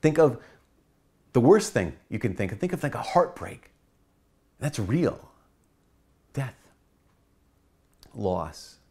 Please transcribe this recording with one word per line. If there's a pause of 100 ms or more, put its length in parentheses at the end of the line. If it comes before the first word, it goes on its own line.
Think
of (920)
the
worst
thing (160)
you
can
think
of.
Think
of,
like,
a
heartbreak. (880)
That's
real. (1000)
Death. (1600)
Loss. (140)